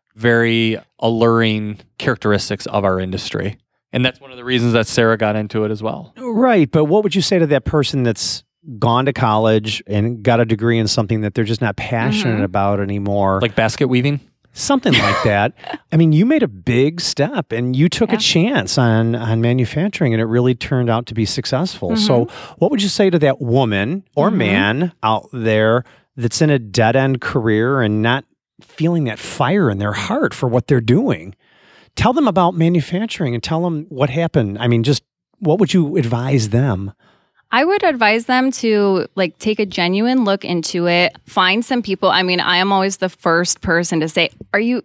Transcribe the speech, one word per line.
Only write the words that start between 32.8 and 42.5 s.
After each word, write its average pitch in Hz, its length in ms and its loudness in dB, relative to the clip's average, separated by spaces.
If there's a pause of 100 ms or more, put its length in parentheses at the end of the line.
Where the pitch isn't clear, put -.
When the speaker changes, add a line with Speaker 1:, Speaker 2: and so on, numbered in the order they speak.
Speaker 2:
and 117 80 -6
tell 160 200 -4
them 165 260 -4
what 139 220 -2
happened. 131 480 -2
I 120 100 -2
mean, 117 160 2
just 143 180 0 (380)
what 170 180 2
would 190 160 2
you 165 220 0
advise 120 540 0
them? 101 420 0 (600)
Speaker 3:
I 247 120 4
would 392 200 0
advise 233 420 2
them 254 260 2
to, 202 640 2
like, 180 240 -2
take 214 220 -2
a 214 60 0
genuine 202 580 0
look 196 200 0
into 175 440 -2
it, 175 360 2
find 196 400 0
some 247 180 -2
people. 190 260 -2
I 185 160 2
mean, 180 160 0
I 175 160 0